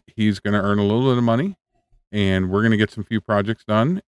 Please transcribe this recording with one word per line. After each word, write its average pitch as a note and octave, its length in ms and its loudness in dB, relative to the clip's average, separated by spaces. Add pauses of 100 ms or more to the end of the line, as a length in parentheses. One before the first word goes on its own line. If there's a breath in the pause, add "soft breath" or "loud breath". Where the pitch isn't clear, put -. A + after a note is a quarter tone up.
he's G#2+ 340 -2
gonna G#2 220 0
earn G2+ 160 0
a G#2 40 0
little A#2 280 0
bit B2 80 2
of A#2+ 60 0
money, C3+ 320 0 (560)
and F#3+ 380 0
we're G2+ 120 0
gonna A2+ 140 4
get G#2+ 140 -2
some G#2+ 140 -12
few A2 160 -4
projects G#2 440 -4
done, B2 440 0